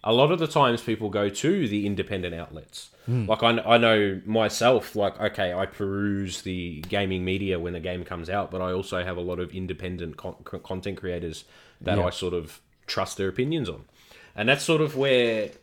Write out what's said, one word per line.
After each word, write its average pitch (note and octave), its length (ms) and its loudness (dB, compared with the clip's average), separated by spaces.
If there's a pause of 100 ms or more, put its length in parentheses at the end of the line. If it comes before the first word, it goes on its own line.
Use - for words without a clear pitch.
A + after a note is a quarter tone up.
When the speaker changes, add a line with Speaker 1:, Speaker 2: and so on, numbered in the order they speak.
Speaker 1:
A G#2+ 80 2
lot C3 180 6
of F3+ 100 2
the E3 80 0
times C3 340 2
people A2 280 -4
go G2+ 200 0
to D#3+ 400 0
the G#2 160 0
independent F#2 500 -4
outlets. - 540 -14 (160)
Speaker 2:
Hmm. A#2 220 0
Speaker 1:
Like, A2 160 4
I, A#2 80 8 (100)
I A#2 160 6
know G#2+ 480 6
myself, A2 720 2
like, G2+ 240 0
okay, G2 320 -2
I F#2+ 120 0
peruse G2 760 -2
the F2 480 -6
gaming F#2+ 340 0
media F#2+ 380 0
when F2 100 -4
the F2 80 -6
game F2+ 240 -6
comes E2+ 260 -8
out, G2 220 -2
but F#2 100 -4
I F2+ 120 -2
also F2+ 320 -4
have F2+ 100 -6
a F2 60 -6
lot F2 180 -4
of F2 120 -6
independent F2+ 680 -8
con-, F2+ 260 -10
con-, F#2 160 -12
content F#2 380 -8
creators E2+ 480 -6 (340)
that F#2 180 0
Speaker 2:
Yeah. F2+ 100 2
Speaker 1:
I - 20 2
sort F2+ 240 -4
of D#2+ 260 -6 (260)
trust - 300 -4
their G2 140 0
opinions B2+ 400 -2
on. - 160 -12 (500)
And G#2+ 140 0
that's C#3+ 160 2
sort D#3+ 160 4
of C3+ 160 0
where A#2+ 540 2 (120)